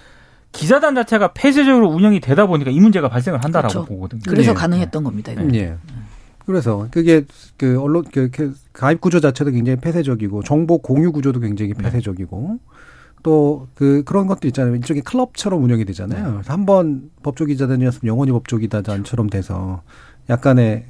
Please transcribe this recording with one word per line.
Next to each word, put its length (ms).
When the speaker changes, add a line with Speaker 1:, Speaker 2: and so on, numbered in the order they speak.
Speaker 1:
기자단 440
자체가 380
폐쇄적으로 560
운영이 300
되다 260
보니까 260
이 80
문제가 300
발생을 340
한다라고 300
Speaker 2:
그렇죠. 140
Speaker 1:
보거든요. 400
Speaker 2:
그래서 240
Speaker 3:
네. 40
Speaker 2:
가능했던 480
겁니다, 280
이거. 120
Speaker 3:
네. 320
그래서 460
그게 340
그 240
언론, 300
그, 200
그 220
가입 280
구조 180
자체도 320
굉장히 280
폐쇄적이고 640
정보 360
공유 320
구조도 280
굉장히 340
Speaker 1:
네. 100
Speaker 3:
폐쇄적이고 760
또 520
그, 300
그런 220
것도 200
있잖아요. 280
일종의 280
클럽처럼 600
운영이 220
되잖아요. 400
Speaker 1:
네. 80
Speaker 3:
그래서 200
한번 580
법조 240
기자단이었으면 640
영원히 220
법조 260
기자단처럼 720
돼서 540
약간의 600